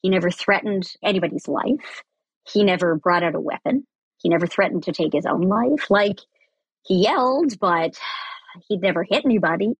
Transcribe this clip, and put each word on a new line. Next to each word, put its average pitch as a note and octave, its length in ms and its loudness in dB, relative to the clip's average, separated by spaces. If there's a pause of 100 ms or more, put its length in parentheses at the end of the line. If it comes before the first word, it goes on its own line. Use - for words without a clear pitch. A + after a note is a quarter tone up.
he F#3+ 80 2
never F3+ 200 2
threatened G3 640 -2 (100)
anybody's F3+ 460 -2
life. - 540 -4 (440)
He G#3 180 2
never F3 320 2
brought F3 260 0
out E3 120 0
a D#3+ 60 -4
weapon. - 460 -4 (320)
He F3 100 -2
never E3+ 180 2
threatened F3 380 -2
to E3 80 -4
take D#3+ 200 -2
his D3 140 -2
own D#3 160 0
life. A#3 480 0
Like, G3+ 280 2 (680)
he F#3 180 2
yelled, C4 560 2
but E3+ 400 0 (680)
he'd F#3 140 -2
never G3 220 0
hit C4 200 -2
anybody. G3 560 2